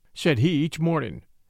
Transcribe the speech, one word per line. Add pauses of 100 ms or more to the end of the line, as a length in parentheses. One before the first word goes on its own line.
(140)
said
he
each
morning, (260)